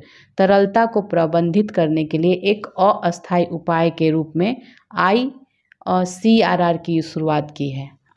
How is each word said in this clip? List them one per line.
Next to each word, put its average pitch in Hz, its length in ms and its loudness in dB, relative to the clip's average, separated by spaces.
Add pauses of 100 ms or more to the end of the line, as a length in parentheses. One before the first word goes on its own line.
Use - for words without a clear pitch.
(380)
तरलता 196 480 4
को 226 160 -2
प्रबंधित 170 680 0
करने 160 340 0
के 156 120 -4
लिए 180 160 2
एक 196 340 -2 (360)
अस्थायी 175 420 -2
उपाय 170 440 -2
के 165 200 0
रूप 156 260 -2
में 208 260 -2 (340)
आईसीआरआर 185 1800 0
की 165 240 -2
शुरुआत 151 560 -4
की 139 140 -6
है। 135 180 -10 (280)